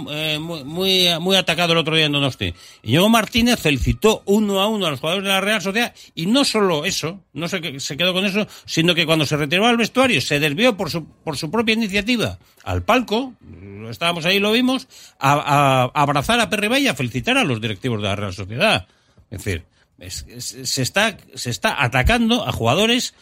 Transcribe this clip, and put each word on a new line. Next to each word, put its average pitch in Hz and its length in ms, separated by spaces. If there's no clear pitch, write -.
eh, 151 300
muy, 165 260
muy, 185 420
muy 185 160
atacado 175 360
el 170 60
otro 160 160
día 160 100
en 147 80
Donosti. 127 400
Íñigo 156 260
Martínez 233 500
felicitó 143 640
uno 202 360
a 202 60
uno 214 200
a 151 40
los 131 80
jugadores 185 260
de 202 60
la 190 100
Real 208 200
Sociedad, 196 320
y 165 120
no 262 180
solo 190 400
eso, 180 380
no 160 140
se, 160 320
se 147 160
quedó 175 180
con 185 120
eso, 196 220
sino 165 300
que 165 100
cuando 156 200
se 147 120
retiró 160 280
al 240 120
vestuario, 233 420
se 143 220
desvió 180 340
por 175 140
su, 156 160
por - 320
su 160 140
propia 220 220
iniciativa 202 640
al 92 200
palco, 233 500
estábamos 170 360
ahí, 196 140
lo 208 120
vimos, 254 360
a, 139 140
a, 139 500
a 147 180
abrazar 147 380
a 214 100
Perry 208 180
Bay 269 160
y 262 40
a 196 80
felicitar 127 420
a 262 80
los 117 160
directivos 110 400
de 104 60
la 98 100
Real 101 160
Sociedad. 113 540
Es - 140
decir, 87 180
es, - 280
es, 120 300
se 135 120
está, 202 360
se - 140
está 139 320
atacando 220 640
a 120 60
jugadores 208 720